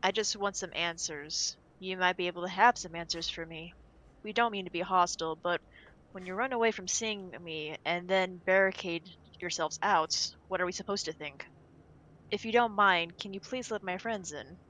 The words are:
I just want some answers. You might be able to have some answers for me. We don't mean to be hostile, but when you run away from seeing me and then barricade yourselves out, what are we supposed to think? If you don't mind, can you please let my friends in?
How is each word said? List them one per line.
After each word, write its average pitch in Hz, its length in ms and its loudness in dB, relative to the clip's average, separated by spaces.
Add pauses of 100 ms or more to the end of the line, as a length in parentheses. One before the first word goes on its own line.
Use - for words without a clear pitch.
I 190 80 4
just 208 260 -2
want 202 180 -2
some 180 180 -8
answers. 165 840 -4 (220)
You 185 180 -6
might 180 200 4
be 180 100 0
able 175 160 -4
to 185 60 -4
have 185 280 6
some 165 180 -10
answers 170 340 -6
for 165 160 -6
me. 165 280 -12 (500)
We 214 100 -6
don't 233 180 4
mean 196 140 -4
to 175 60 -8
be 170 100 -2
hostile, 175 540 2
but 175 260 0 (520)
when 185 120 -12
you 185 100 -8
run 254 180 -2
away 226 180 4
from 185 160 -6
seeing 202 440 -2 (100)
me 156 340 -6 (100)
and 175 240 0
then 185 280 2
barricade 185 680 2 (360)
yourselves 170 400 -4
out, 175 340 4 (320)
what 185 140 0
are 185 40 2
we 180 60 -2
supposed 196 340 -4
to 160 80 -4
think? 147 320 -10 (840)
If 208 140 -4
you 226 80 -4
don't 233 200 4
mind, 180 460 4
can 196 140 -10
you 196 80 -8
please 254 300 -6
let 214 120 -4
my 185 140 -4
friends 190 340 -6
in? 143 280 -12 (100)